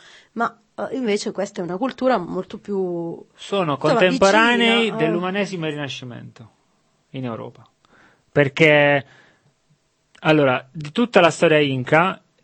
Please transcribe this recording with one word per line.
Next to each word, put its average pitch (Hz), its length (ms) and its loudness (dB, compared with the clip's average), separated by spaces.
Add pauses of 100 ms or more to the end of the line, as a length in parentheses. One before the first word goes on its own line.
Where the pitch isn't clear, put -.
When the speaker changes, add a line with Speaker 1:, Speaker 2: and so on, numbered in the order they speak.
(320)
Speaker 1:
ma, - 280 -6 (160)
eh, - 180 -8
invece 214 380 -2
questa 196 300 -8
è - 20 -6
una 175 140 -6
cultura 254 400 -2
molto 180 400 -8
più, 202 180 -8 (580)
Speaker 2:
Sono 185 380 -2
Speaker 1:
insomma, 135 60 -2
Speaker 2:
contemporanei 226 1040 2
Speaker 1:
vicina, 202 140 -2
eh. - 80 -6
Speaker 2:
dell'umanesimo 180 600 -4
e 156 60 -4
il 147 40 -8
Rinascimento 120 760 -14 (600)
in 135 140 -10
Europa. 117 420 -10 (640)
Perché, 143 760 4 (1120)
allora, 139 500 2
di 151 220 -14
tutta 233 280 2
la 165 100 6
storia 156 280 2
inca, 151 600 0 (240)